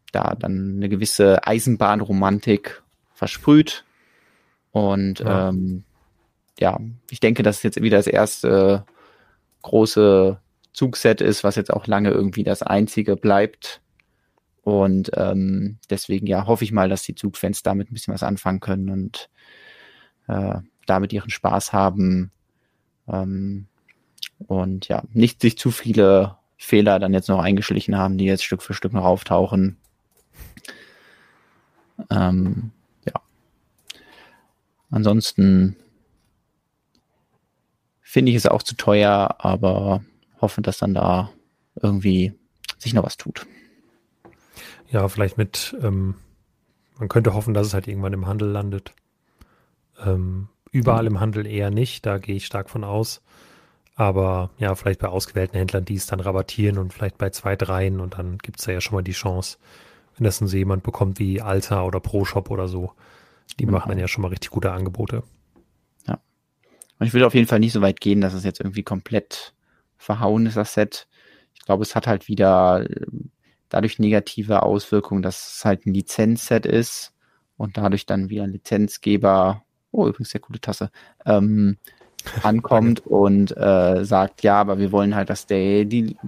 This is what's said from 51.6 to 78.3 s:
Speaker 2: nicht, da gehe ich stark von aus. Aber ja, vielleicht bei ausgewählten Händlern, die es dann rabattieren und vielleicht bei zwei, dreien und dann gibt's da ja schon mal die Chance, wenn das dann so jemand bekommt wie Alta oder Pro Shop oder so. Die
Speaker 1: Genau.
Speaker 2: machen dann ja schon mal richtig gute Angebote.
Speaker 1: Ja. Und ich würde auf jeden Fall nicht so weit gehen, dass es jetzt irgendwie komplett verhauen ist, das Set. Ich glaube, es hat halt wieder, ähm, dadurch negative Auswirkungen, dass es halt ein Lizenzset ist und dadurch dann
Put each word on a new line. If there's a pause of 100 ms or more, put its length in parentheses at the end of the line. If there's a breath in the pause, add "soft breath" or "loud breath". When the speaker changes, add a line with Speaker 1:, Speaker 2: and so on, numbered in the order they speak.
Speaker 2:
nicht,
da
gehe
ich
stark
von
aus. (720 soft breath)
Aber
ja,
vielleicht
bei
ausgewählten
Händlern,
die
es
dann
rabattieren
und
vielleicht
bei
zwei,
dreien
und
dann
gibt's
da
ja
schon
mal
die
Chance, (580 soft breath)
wenn
das
dann
so
jemand
bekommt
wie
Alta
oder
Pro
Shop
oder
so. (640 soft breath)
Die
Speaker 1:
Genau.
Speaker 2:
machen
dann
ja
schon
mal
richtig
gute
Angebote. (800)
Speaker 1:
Ja. (800 soft breath)
Und
ich
würde
auf
jeden
Fall
nicht
so
weit
gehen,
dass
es
jetzt
irgendwie
komplett (440)
verhauen
ist,
das
Set. (460 soft breath)
Ich
glaube,
es
hat
halt
wieder,
ähm, (380)
dadurch
negative
Auswirkungen,
dass
es
halt
ein
Lizenzset
ist (440)
und
dadurch
dann